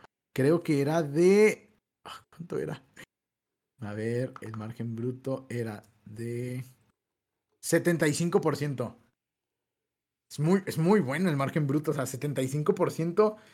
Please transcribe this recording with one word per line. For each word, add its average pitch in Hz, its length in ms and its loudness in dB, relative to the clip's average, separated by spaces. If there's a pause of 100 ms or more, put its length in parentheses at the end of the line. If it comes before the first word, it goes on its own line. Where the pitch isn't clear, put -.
(320)
Creo 160 320 2
que 147 160 2
era 156 220 2
de, 180 680 4 (360)
ah, - 240 -18
¿cuánto - 300 -8
era? 76 220 -6 (1000)
A 104 120 -10
ver, 120 480 -4
el 110 160 -12
margen 113 360 -8
bruto 127 560 -6
era 110 340 -8 (220)
de 120 600 -8 (960)
setenta 165 460 2
y 143 60 2
cinco 170 280 0
por 147 160 0
ciento. 127 400 -6 (1300)
Es - 80 -18
muy, 175 280 4
es - 120 -8
muy 185 220 4
bueno 156 300 0
el 143 80 0
margen 139 280 0
bruto, 147 260 0
o - 20 2
sea, 135 120 -2
setenta 135 360 -4
y 131 60 0
cinco 151 280 0
por 175 160 0
ciento 190 460 2 (160)